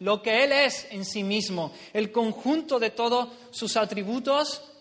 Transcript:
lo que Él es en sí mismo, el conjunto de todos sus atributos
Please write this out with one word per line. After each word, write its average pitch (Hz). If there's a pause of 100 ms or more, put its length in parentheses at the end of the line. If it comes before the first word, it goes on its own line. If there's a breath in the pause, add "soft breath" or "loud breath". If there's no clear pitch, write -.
lo 208
que 226
Él 277
es 277
en 196
sí 202
mismo, 190 (200 loud breath)
el 214
conjunto 254
de 226
todos 233 (220 loud breath)
sus -
atributos 240 (180)